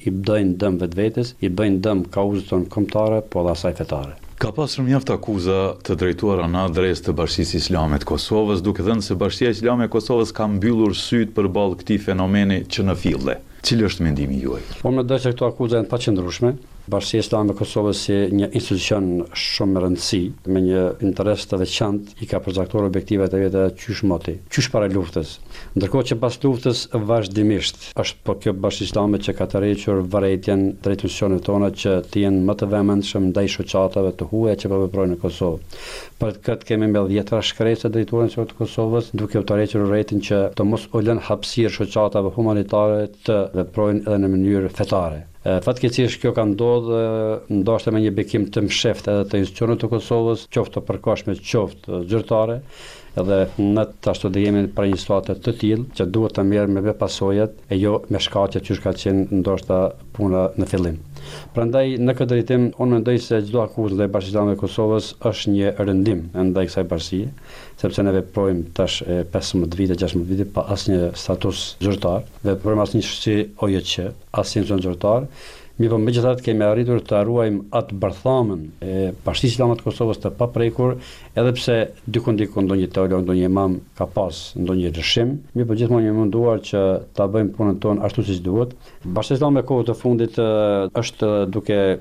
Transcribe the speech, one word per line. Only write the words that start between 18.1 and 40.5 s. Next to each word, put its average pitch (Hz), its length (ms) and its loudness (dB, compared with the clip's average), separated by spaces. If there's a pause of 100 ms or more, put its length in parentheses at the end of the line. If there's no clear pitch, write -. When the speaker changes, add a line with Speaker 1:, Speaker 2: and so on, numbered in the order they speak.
Speaker 1:
një 101 140 2 (100)
institucion 98 460 0 (340)
shumë - 320 -2
me 92 140 2
rëndësi, 90 320 0 (340)
me 95 140 2
një 92 160 4 (260)
interes 98 400 0
të 95 140 -2
veçantë, 104 580 -4
i 110 80 -8
ka 95 160 -2
përcaktuar 95 460 0
objektivat 95 420 0
e 95 80 2
veta 95 220 2 (180)
qysh - 240 -6
moti, 87 300 0 (180)
qysh - 220 0
para 104 180 2
luftës. 85 460 -2 (400)
Ndërkohë 127 320 0
që 120 100 0
pas 120 240 0
luftës 127 380 0 (100)
vazhdimisht 107 880 0 (240)
është - 240 -6
po - 80 0
kjo - 160 -2 (140)
Bashkë 98 240 -2
Islame 101 340 0
që 98 160 -2
ka 92 160 0
tërhequr 101 560 0
vërejtjen 98 560 2 (160)
drejt 98 240 -2
institucioneve 95 400 -2
tona 101 240 2
që 95 240 0 (160)
të 104 140 2
jenë 98 240 4
më 101 100 -2
të 101 160 -2
vëmendshëm 101 560 2
ndaj 98 240 2
shoqatave 95 640 0
të 85 140 -4
huaja 107 260 2
që 98 160 -2
po 98 80 2
veprojnë 95 320 0
në 85 80 -6
Kosovë. 87 560 -4 (400)
Për 107 200 -2 (120)
këtë 110 160 -6
kemi 110 240 2
me 101 160 2
dhjetra 101 320 0
shkresë 110 560 0
drejtuar 113 320 2
në 113 240 -4
të - 80 -12
Kosovës, 113 560 -2
duke 104 240 -2
u 98 80 -2
tërhequr 104 400 2
rrjetin 104 320 0
që 98 260 0 (140)